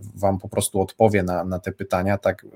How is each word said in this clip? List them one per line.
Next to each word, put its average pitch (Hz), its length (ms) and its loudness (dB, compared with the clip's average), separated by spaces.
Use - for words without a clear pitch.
wam 98 240 0
po 104 100 -12
prostu 101 320 -2
odpowie 101 420 4
na, 90 200 -2
na 90 160 -4
te 92 120 -6
pytania, 95 460 -2
tak, - 280 -2